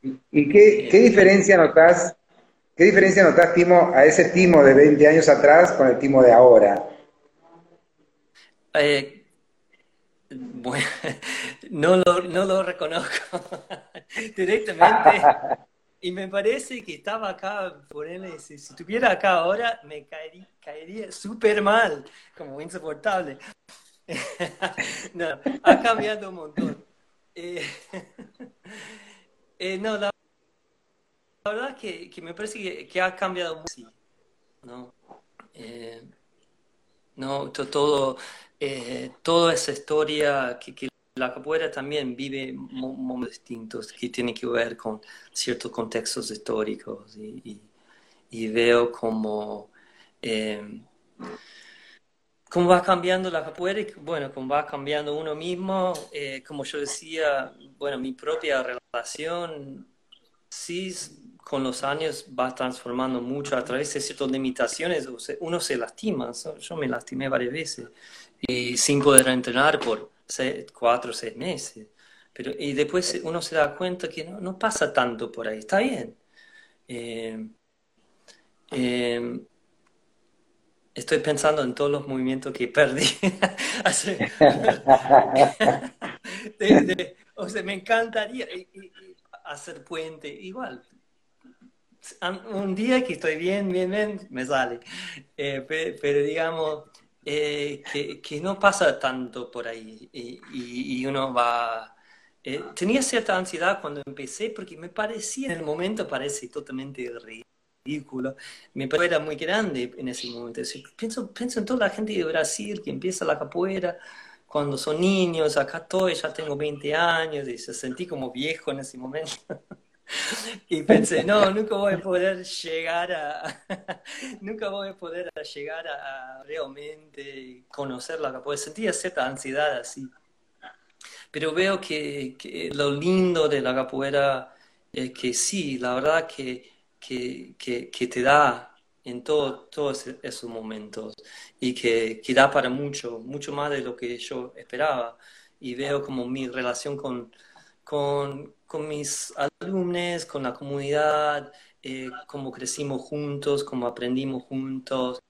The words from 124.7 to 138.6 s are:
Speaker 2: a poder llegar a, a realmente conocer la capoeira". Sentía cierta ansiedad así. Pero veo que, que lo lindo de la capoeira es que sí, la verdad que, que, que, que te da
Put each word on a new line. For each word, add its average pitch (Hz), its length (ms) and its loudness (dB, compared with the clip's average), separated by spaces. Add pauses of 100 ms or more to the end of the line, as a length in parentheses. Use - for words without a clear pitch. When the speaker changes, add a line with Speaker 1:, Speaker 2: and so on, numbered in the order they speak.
Speaker 2:
a 190 80 -18
poder 170 320 -10 (240)
llegar 156 340 -12
a, 135 520 -12
a 131 40 -20
realmente 139 1300 -14
conocer 139 500 -10
la 143 120 -6
capoeira". 139 300 -8
Sentía 190 320 -4
cierta 151 320 -4
ansiedad 135 540 -2
así. 131 280 -14 (1200)
Pero 156 220 -4
veo 190 280 0
que, 143 560 -8
que - 360 -10
lo 143 180 0
lindo 175 560 2
de 143 140 2
la 127 140 -2
capoeira 135 800 0 (380)
es 127 220 -8
que 123 200 -4
sí, 147 440 -2
la 123 180 -4
verdad 160 320 0
que, 127 440 -12 (280)
que, 127 580 -10
que, 120 340 -6
que 123 160 -4
te 123 140 -4
da 131 540 2 (280)